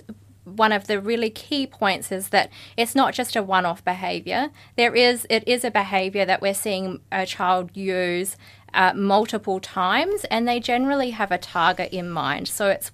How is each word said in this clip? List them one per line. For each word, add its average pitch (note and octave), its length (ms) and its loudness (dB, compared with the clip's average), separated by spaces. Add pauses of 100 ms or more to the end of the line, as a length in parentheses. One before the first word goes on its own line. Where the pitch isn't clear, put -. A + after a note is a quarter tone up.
(440)
one G#3+ 280 2
of G3+ 160 0
the G#3 120 2
really A3+ 300 -2
key C4+ 380 -4
points - 440 -2
is F#3+ 180 -6
that - 200 2 (260)
it's A#3 200 0
not C4 180 4
just B3 220 -4
a G#3+ 80 0
one-off F#3 420 0
behaviour. F3+ 640 -2 (260)
There A#3+ 200 4
is, B3 340 4
it A3 180 2
is A#3+ 160 0
a B3 60 0
behaviour G3 560 0
that F#3 160 0
we're G3 140 0
seeing F#3+ 440 -4 (120)
a F#3+ 160 -2
child F#3 500 0
use, F#3 580 -2 (380)
uh, F#3 220 6
multiple G3+ 640 0
times, A#3 640 0
and A#3 220 0
they A#3+ 120 0
generally B3+ 520 0
have A3 200 -2
a F3+ 60 0
target F3+ 560 0
in F3 160 -6
mind. C#3+ 380 -2
So G3+ 220 0
it's - 240 -2